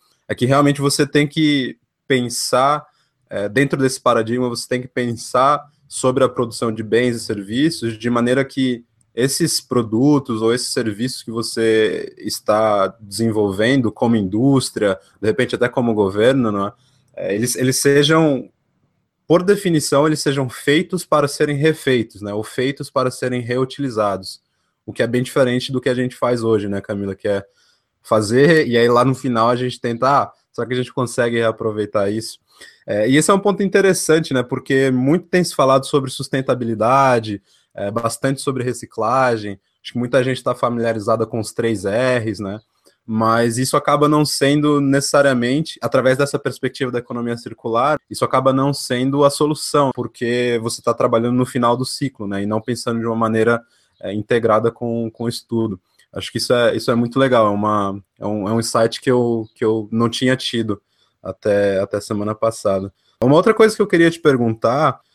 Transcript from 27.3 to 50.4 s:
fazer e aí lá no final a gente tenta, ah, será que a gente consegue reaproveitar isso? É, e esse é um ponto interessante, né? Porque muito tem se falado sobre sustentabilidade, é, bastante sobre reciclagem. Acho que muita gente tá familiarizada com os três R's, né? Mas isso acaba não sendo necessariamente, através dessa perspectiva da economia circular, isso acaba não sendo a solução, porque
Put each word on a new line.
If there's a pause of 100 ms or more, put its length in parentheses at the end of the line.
fazer
e
aí
lá
no
final
a
gente
tenta,
ah, (200)
será
que
a
gente
consegue
reaproveitar
isso? (480)
É,
e
esse
é
um
ponto
interessante,
né?
Porque
muito
tem
se
falado
sobre
sustentabilidade, (320)
é,
bastante
sobre
reciclagem. (240)
Acho
que
muita
gente
tá
familiarizada
com
os
três
R's,
né? (460)
Mas
isso
acaba
não
sendo
necessariamente,
através
dessa
perspectiva
da
economia
circular, (100)
isso
acaba
não
sendo
a
solução,
porque